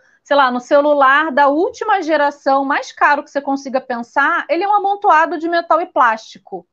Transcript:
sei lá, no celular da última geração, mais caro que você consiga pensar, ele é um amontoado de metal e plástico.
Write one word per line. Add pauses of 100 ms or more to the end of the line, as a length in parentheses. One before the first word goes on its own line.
(240)
sei
lá,
no
celular
da
última
geração,
mais
caro
que
você
consiga
pensar,
ele
é
um
amontoado
de
metal
e
plástico.